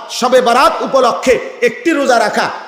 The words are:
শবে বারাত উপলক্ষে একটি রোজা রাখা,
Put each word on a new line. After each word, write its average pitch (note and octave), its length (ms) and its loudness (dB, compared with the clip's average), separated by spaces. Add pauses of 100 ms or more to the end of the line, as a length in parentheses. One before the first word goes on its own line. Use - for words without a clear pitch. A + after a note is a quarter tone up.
শবে B3 320 2
বারাত C4+ 400 2
উপলক্ষে B3 580 0 (220)
একটি A#3+ 300 -2
রোজা C4 280 2
রাখা, G#3 300 -2 (180)